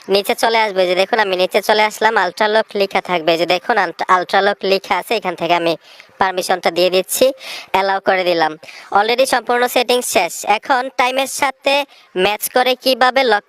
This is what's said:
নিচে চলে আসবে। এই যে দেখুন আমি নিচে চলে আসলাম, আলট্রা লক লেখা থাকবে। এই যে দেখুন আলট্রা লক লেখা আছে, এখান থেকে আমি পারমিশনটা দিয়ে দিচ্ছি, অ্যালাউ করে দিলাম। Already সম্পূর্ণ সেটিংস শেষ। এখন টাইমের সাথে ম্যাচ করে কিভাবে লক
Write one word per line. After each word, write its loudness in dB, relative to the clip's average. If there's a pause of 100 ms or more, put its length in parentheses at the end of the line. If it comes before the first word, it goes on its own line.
নিচে 0
চলে 0
আসবে। 0
এই 2
যে 0
দেখুন 0
আমি -2
নিচে 0
চলে 2
আসলাম, 0
আলট্রা 0
লক 0 (100)
লেখা -2
থাকবে। 0
এই 2
যে -2
দেখুন 0 (300)
আলট্রা 2
লক 0
লেখা 0
আছে, -4
এখান -4
থেকে -2
আমি 0 (400)
পারমিশনটা -2
দিয়ে 2
দিচ্ছি, 2 (380)
অ্যালাউ 0
করে 0
দিলাম। 0 (340)
Already 2
সম্পূর্ণ 0
সেটিংস 0
শেষ। -2
এখন 0
টাইমের 0
সাথে -2 (320)
ম্যাচ -2
করে 2
কিভাবে 2
লক 2